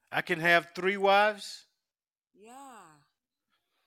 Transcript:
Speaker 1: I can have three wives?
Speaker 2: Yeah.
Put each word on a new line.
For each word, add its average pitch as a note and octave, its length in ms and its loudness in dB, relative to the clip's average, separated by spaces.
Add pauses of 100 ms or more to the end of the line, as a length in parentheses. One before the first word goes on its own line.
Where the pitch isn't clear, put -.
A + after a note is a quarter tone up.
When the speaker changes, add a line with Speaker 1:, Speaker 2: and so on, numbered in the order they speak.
(120)
Speaker 1:
I D#3 100 -4
can F3 180 -6
have E3+ 340 2
three F#3 220 -4
wives? G3+ 680 0 (720)
Speaker 2:
Yeah. G#3 180 -20 (1300)